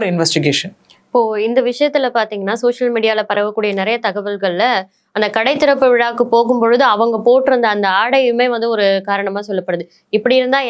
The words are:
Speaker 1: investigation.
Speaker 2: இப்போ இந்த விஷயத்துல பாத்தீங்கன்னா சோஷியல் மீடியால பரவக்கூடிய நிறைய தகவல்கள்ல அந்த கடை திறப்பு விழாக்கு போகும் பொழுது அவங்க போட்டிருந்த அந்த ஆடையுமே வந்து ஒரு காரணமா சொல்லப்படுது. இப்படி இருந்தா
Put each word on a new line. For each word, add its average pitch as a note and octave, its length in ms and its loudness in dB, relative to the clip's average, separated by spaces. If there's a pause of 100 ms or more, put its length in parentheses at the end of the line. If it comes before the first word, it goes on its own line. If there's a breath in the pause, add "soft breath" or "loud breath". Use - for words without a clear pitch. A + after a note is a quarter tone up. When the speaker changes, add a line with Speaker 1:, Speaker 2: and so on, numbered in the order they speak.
(120)
Speaker 1:
investigation. D#3 600 -2 (300 soft breath)
Speaker 2:
இப்போ - 200 0 (200)
இந்த A#3 200 0
விஷயத்துல C4+ 460 0 (100)
பாத்தீங்கன்னா G3+ 360 -4
சோஷியல் A#3+ 400 -2
மீடியால A3 360 0
பரவக்கூடிய G#3 440 -2
நிறைய G3 220 -2 (100)
தகவல்கள்ல G3 600 -2 (500)
அந்த G#3+ 140 0
கடை A3+ 320 0
திறப்பு C#4 300 4
விழாக்கு A#3+ 320 0 (120)
போகும் A#3+ 260 2
பொழுது A#3+ 220 4 (100)
அவங்க A3+ 320 0
போட்டிருந்த B3+ 420 4
அந்த G#3 200 0 (160)
ஆடையுமே B3 500 2
வந்து A#3 160 -2
ஒரு G#3+ 160 0 (240)
காரணமா G3+ 380 -4
சொல்லப்படுது. F3+ 360 -4 (340 soft breath)
இப்படி A#3 220 2
இருந்தா B3+ 300 0